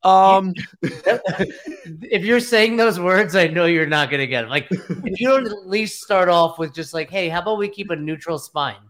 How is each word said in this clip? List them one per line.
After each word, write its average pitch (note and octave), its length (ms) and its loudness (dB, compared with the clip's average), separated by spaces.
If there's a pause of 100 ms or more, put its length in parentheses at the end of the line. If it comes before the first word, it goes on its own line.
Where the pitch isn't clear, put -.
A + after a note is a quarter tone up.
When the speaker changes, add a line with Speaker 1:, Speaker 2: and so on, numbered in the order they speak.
Speaker 1:
um, F#3+ 500 6 (280)
Speaker 2:
<laughs> - 20 -
if F#3 1400 -4
you're A#3 160 2
saying A#3 380 2
those A3+ 220 2
words, F3+ 360 2
I F3 120 4
know E3+ 180 0
you're E3 220 2
not D3 240 0
gonna C#3 160 -2
get A#2+ 180 -2
'em. A2 40 -12
Like, C#3+ 220 -2
if F#3 480 -8
you A#3+ 100 0
don't C4+ 180 2
at G3+ 200 -10
least G#3 340 -4
start F#3 280 2
off E3 300 4
with D#3 140 -6
just D#3+ 200 -12
like, D#3+ 160 -6
"Hey, F#3 180 -2
how E3 140 -2
about G#3+ 160 -2
we G3+ 100 -2
keep G3+ 220 -10
a E3+ 60 -2
neutral D#3 440 -6
spine?" C3+ 360 -6 (140)